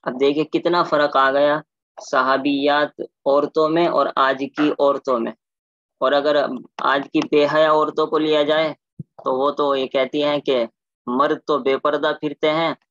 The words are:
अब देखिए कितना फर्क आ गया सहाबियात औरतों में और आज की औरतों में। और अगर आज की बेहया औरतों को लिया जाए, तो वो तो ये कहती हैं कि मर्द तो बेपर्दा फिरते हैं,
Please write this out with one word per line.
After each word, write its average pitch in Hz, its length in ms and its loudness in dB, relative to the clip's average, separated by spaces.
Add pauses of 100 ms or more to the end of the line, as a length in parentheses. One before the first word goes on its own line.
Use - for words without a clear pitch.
अब 123 100 -8
देखिए 139 260 2
कितना 170 400 0
फर्क 147 340 0
आ 135 140 2
गया 147 320 0 (360)
सहाबियात 143 960 0 (320)
औरतों 147 440 2
में 170 180 2
और - 300 0
आज 135 240 2
की 151 300 -2
औरतों 135 480 0
में। 113 140 -6 (680)
और 131 120 2
अगर 143 440 0 (260)
आज 139 240 0
की 160 120 -2
बेहया 151 540 2
औरतों 156 340 0
को 160 100 -2
लिया 151 260 2
जाए, 151 320 0 (260)
तो - 360 -6
वो 139 140 0
तो 143 240 0
ये 131 120 -2
कहती 135 340 -2
हैं 147 200 -2
कि 123 260 0 (420)
मर्द 143 380 0
तो 147 120 0
बेपर्दा 143 540 -2
फिरते 147 360 -4
हैं, 156 280 -2 (140)